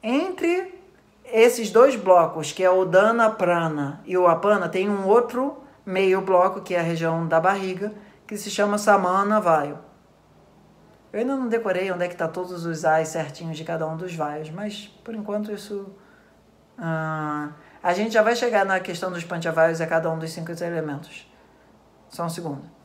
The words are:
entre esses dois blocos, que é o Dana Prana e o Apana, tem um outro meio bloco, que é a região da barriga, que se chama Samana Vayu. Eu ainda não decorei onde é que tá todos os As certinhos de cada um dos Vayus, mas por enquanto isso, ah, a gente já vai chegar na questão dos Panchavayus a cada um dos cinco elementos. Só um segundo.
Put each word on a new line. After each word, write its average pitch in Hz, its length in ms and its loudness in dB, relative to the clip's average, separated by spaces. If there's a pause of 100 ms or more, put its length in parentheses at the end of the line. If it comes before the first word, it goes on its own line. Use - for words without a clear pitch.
entre 349 720 -2 (500)
esses 226 460 4
dois 254 260 6
blocos, 165 560 4
que 185 120 -4
é 185 60 6
o 185 140 4
Dana 214 460 4
Prana 165 760 -2
e 180 120 -2
o 180 80 4
Apana, 175 420 4
tem 190 220 -2
um 202 160 -2
outro 240 500 2 (300)
meio 190 360 2
bloco, 190 400 2
que 185 120 -8
é 175 60 0
a 170 40 0
região 165 440 -2
da 160 120 2
barriga, 190 540 -2 (320)
que 214 120 -10
se 208 120 -10
chama 208 300 0
Samana 202 600 4
Vayu. 147 380 0 (1400)
Eu 202 60 -4
ainda 262 160 -2
não 254 120 -4
decorei 190 440 -2
onde 175 140 -2
é - 20 -4
que 175 80 -8
tá 165 120 -4
todos 175 380 -8
os 160 180 -6
As 160 260 2
certinhos 160 460 -8
de 160 80 -10
cada 160 220 -6
um 160 100 -6
dos 170 200 -10
Vayus, 156 340 -6
mas 202 380 -10 (160)
por 233 100 -12
enquanto 208 380 -6
isso, 196 400 -10 (840)
ah, 156 720 -6 (340)
a 180 100 2
gente 214 200 -2
já 220 100 6
vai 233 120 2
chegar 220 300 0
na 190 140 0
questão 185 320 -6
dos 170 120 -8
Panchavayus 165 560 0
a 165 60 -2
cada 165 240 0
um 160 80 -4
dos 160 140 -8
cinco 165 200 -10
elementos. 160 800 -8 (800)
Só 170 160 -8
um 165 40 -4
segundo. 156 340 -10 (220)